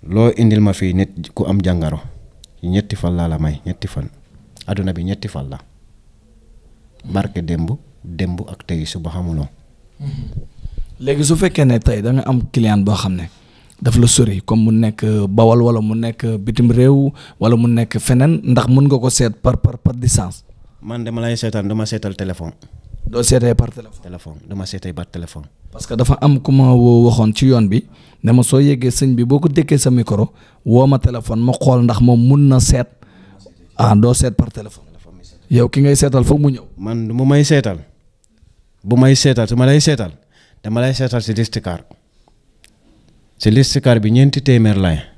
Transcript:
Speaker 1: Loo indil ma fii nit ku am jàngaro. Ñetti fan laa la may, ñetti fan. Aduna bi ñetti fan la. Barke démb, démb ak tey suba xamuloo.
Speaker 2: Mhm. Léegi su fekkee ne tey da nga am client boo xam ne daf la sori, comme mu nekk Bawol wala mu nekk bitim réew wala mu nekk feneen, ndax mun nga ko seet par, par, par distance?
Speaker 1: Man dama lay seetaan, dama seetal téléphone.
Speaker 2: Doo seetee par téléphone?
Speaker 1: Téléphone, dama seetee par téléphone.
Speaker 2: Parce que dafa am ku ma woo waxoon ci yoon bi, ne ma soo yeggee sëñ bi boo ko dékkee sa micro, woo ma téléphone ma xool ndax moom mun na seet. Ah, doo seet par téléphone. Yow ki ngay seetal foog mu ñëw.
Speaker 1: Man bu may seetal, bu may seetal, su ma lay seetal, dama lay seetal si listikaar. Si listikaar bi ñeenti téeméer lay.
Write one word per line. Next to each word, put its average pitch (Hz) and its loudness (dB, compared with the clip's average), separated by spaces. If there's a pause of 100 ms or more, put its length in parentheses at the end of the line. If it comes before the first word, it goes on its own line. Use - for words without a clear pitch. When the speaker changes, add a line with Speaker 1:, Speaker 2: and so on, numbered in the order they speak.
Speaker 1:
Loo 107 2
indil 107 4
ma 104 2
fii 92 -4
nit 90 -4
ku - -4
am 95 -2
jàngaro. 80 -2 (640)
Ñetti 95 -4
fan 87 -4
laa 85 -2
la 80 -4
may, 76 -4
ñetti 90 -10
fan. 67 -10 (600)
Aduna 95 -6
bi 85 -8
ñetti 98 -8
fan 69 -12
la. 67 -14 (1500)
Barke 98 -6
démb, 82 -4 (320)
démb 87 -8
ak - -18
tey 80 -6
suba 82 -10
xamuloo. 80 -6 (520)
Speaker 2:
Mhm. 143 -10 (720)
Léegi 143 -2
su 156 4
fekkee 165 0
ne 120 2
tey 110 -2
da 117 -2
nga 131 0
am 127 0 (100)
client 107 2
boo 101 0
xam 92 -4
ne 85 -8 (520)
daf - 0
la 120 6
sori, 107 0
comme 110 0
mu 110 2
nekk 110 0 (240)
Bawol 113 4
wala 117 0
mu 107 -4
nekk 113 -6
bitim 113 0
réew 135 4 (280)
wala 117 2
mu 117 2
nekk 117 0
feneen, 131 2
ndax 117 2
mun 131 4
nga 135 2
ko 123 0
seet 113 -2
par, 120 0
par, - -2
par - -2
distance? 117 -4 (380)
Speaker 1:
Man 117 -10
dama 113 -6
lay 120 -2
seetaan, 110 -4
dama 110 -4
seetal 104 -8
téléphone. 92 -8 (540)
Speaker 2:
Doo 117 -4
seetee 120 2
par - -2
téléphone? 110 -20
Speaker 1:
Téléphone, 90 -18 (120)
dama 95 -10
seetee 92 -12
par 85 -12
téléphone. 82 -14 (260)
Speaker 2:
Parce - -16
que - -8
dafa 123 2
am 143 2
ku - -4
ma 131 4
woo 120 6
waxoon 113 2
ci 131 0
yoon 117 2
bi, 98 -2 (380)
ne 113 2
ma 123 4
soo 131 2
yeggee 131 2
sëñ 131 0
bi 120 0
boo 135 2
ko 165 -6
dékkee 147 0
sa 135 0
micro, 113 0 (320)
woo 123 4
ma 139 2
téléphone 117 -2
ma 123 0
xool 127 2
ndax 117 2
moom 120 4
mun 143 4
na 131 4
seet. 123 2 (920)
Ah, 113 2
doo 113 4
seet 123 -2
par 110 -2
téléphone. - -16 (640)
Yow 120 4
ki 139 0
ngay 143 4
seetal 135 2
foog 147 2
mu 147 2
ñëw. 117 -8 (140)
Speaker 1:
Man 110 -8
bu 120 -2
may 143 4
seetal, 127 0 (1040)
bu 104 0
may 131 6
seetal, 123 0
su 120 -2
ma 127 2
lay 139 4
seetal, 120 -2 (520)
dama 110 -4
lay 131 -2
seetal 123 -4
si 110 -4
listikaar. 101 -6 (1500)
Si 107 0
listikaar 131 2
bi 107 0
ñeenti 131 2
téeméer 113 2
lay. 87 0 (180)